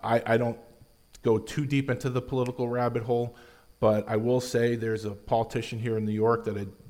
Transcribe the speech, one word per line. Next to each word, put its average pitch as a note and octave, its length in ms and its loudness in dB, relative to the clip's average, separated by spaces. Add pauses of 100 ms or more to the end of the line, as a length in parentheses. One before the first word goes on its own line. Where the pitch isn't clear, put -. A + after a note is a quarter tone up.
I, A2+ 240 2
I A#2 120 4
don't A#2 200 -2 (640)
go A2+ 160 4
too C#3+ 280 -4
deep C#3 220 0
into B2+ 220 -2
the B2 100 -2
political B2 480 -2
rabbit A#2+ 360 0
hole, A#2+ 320 -2 (440)
but G#2+ 280 4
I A2+ 80 0
will B2 240 2
say A#2+ 360 0
there's A2 280 -4
a G#2 60 -6
politician A2+ 680 -2
here A2 200 -2
in A2 80 -2
New G#2+ 60 -2
York A2 320 2
that G#2 120 -4
I G2+ 100 -6 (240)